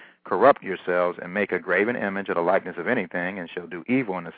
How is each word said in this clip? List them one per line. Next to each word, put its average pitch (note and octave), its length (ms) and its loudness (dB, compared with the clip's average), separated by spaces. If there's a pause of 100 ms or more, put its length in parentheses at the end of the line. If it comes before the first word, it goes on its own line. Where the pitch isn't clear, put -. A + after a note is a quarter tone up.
(240)
corrupt G#2 400 4
yourselves, F2+ 580 0
and F2+ 120 -10
make G2+ 180 0
a F2+ 80 0
graven F#2+ 380 2
image G2 320 -4
of F#2 60 0
the F2 60 2
likeness F2+ 360 2
of E2+ 100 -4
anything, F#2+ 500 -2
and E2+ 120 -8
shall F2 180 -10
do E2+ 200 -10
evil A#2 300 0
in F2 60 -8
the E2 140 -10